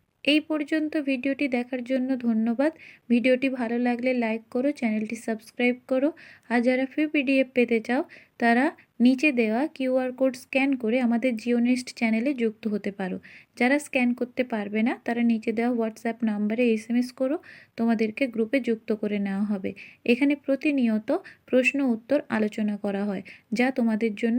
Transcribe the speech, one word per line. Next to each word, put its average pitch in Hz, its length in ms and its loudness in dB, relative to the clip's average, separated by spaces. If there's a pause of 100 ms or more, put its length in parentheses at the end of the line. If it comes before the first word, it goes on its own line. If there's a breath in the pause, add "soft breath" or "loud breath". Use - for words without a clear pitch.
(240)
এই 294 160 4
পর্যন্ত 302 520 -4 (160)
ভিডিওটি 269 400 -2
দেখার 247 360 -4
জন্য 254 260 -2 (160)
ধন্যবাদ। 233 460 0 (360 loud breath)
ভিডিওটি 254 400 2 (100)
ভালো 233 200 -4
লাগলে 240 360 -2
লাইক 226 360 -2
করো, 254 220 0
চ্যানেলটি 220 440 -4 (100)
সাবস্ক্রাইব 247 500 -2 (120)
করো। 262 200 2 (400 loud breath)
আর 233 140 2
যারা 254 240 2
ফ্রি 302 200 -2
পিডিএফ 269 480 2
পেতে 233 260 2
চাও, 247 220 -2 (360 loud breath)
তারা 233 260 4 (360 soft breath)
নিচে 262 320 4
দেওয়া 233 300 2 (120)
কিউআর 254 380 0
কোড 262 240 0
স্ক্যান 269 400 0
করে 233 240 0
আমাদের 240 360 2
জিওনেস্ট 240 600 0
চ্যানেলে 226 380 0
যুক্ত 226 340 -4
হতে 208 300 -4
পারো। 185 180 -4 (400 loud breath)
যারা 269 220 2
স্ক্যান 254 360 0
করতে 247 300 -4
পারবে 214 380 -4
না, 247 100 2 (120)
তারা 240 180 -2
নিচে 226 300 0
দেওয়া 233 280 0
WhatsApp 220 380 -4 (120)
নাম্বারে 208 420 0
এসএমএস 240 400 0
করো, 262 240 -2 (400 loud breath)
তোমাদেরকে 226 500 0
গ্রুপে 226 340 -2
যুক্ত 233 320 -4
করে 208 260 -2
নেওয়া 196 260 -2
হবে। 196 260 -2 (340 loud breath)
এখানে 277 300 4 (100)
প্রতিনিয়ত 269 640 0 (360 loud breath)
প্রশ্ন 254 320 2 (160)
উত্তর 269 240 0 (100)
আলোচনা 214 480 -2
করা 202 280 -4
হয়, 196 180 -4 (300 loud breath)
যা 240 180 2
তোমাদের 226 440 0
জন্য 226 240 0